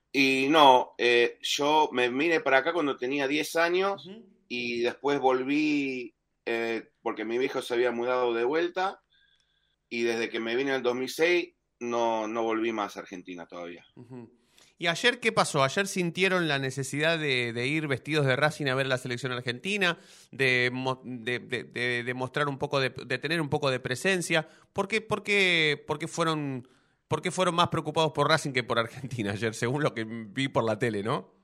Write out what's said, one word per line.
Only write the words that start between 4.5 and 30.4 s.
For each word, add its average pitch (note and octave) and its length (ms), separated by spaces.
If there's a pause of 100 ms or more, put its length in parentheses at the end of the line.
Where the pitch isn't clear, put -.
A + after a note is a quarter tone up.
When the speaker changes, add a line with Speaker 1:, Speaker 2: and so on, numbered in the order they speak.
Speaker 1:
después C3+ 380
volví, C3 920 (300)
eh, A2+ 460 (100)
porque A2 240
mi A#2 140
viejo C3+ 240
se - 100
había A#2+ 200
mudado B2 420
de A#2 100
vuelta, F3 560 (880)
y A#2 140
desde A#2 260
que A#2 100
me A2+ 160
vine C#3 160
en C3+ 60
el B2 60
dos B2 120
mil B2+ 140
seis E3+ 460 (260)
no, A#2 480
no A#2 140
volví A2+ 300
más G2+ 240
a F#2+ 40
Argentina F2+ 460
todavía. F2 480
Speaker 2:
Ujú. B2 360 (460)
¿Y E3+ 120
ayer A#3+ 320
qué A3+ 100
pasó? F3+ 320
¿Ayer G3 240
sintieron F3+ 640
la C#3 100
necesidad C#3 580
de, B2+ 360
de A#2+ 160
ir D#3 180
vestidos C#3+ 400
de B2+ 80
Racing D3+ 320
a C3 80
ver C3+ 140
la B2+ 100
selección B2+ 320
argentina? E3 680 (340)
¿De B2+ 400
mo-, C3 320
de, A#2+ 340
de, G#2+ 240
de, A#2+ 400
de B2 120
mostrar C3 340
un C3+ 100
poco C#3+ 220
de, B2+ 100
de B2+ 280
tener D#3+ 220
un D3 80
poco C#3+ 220
de B2+ 80
presencia? D#3+ 720 (240)
¿Por G3 160
qué, A3 120
por G#3+ 220
qué, F3 640
por D3 140
qué E3 80
fueron, D3+ 600 (380)
por D3+ 160
qué F3+ 80
fueron F3+ 240
más E3+ 140
preocupados D#3+ 420
por C#3+ 180
Racing D#3 240
que B2 120
por A#2 160
Argentina A2 500
ayer, G#2+ 240
según C#3 300
lo D3+ 100
que A2+ 100
vi A2+ 440